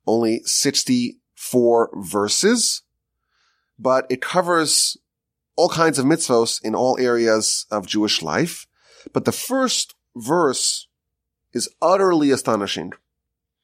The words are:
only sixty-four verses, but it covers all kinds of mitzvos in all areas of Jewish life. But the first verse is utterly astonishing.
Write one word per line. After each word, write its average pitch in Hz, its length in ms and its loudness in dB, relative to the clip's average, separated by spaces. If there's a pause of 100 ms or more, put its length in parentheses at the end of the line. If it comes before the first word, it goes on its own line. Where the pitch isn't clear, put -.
only 113 400 2
sixty-four 120 1500 0
verses, 175 880 0 (920)
but 131 320 0
it 127 120 -4
covers 170 720 0 (640)
all 170 100 4
kinds 160 320 2
of 127 60 0
mitzvos 117 580 0
in 110 100 -4
all 123 240 0
areas 117 720 0
of 104 160 -4
Jewish 104 360 -2
life. 101 440 -4 (460)
But 135 140 -2
the - 80 0
first - 600 -4 (200)
verse 131 720 -2 (640)
is 117 160 -6 (140)
utterly 170 500 4
astonishing. 101 640 -2 (720)